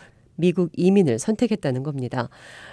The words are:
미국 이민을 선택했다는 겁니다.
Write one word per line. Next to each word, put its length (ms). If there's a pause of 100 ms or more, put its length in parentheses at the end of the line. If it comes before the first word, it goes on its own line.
(380)
미국 360
이민을 440
선택했다는 640
겁니다. 460 (440)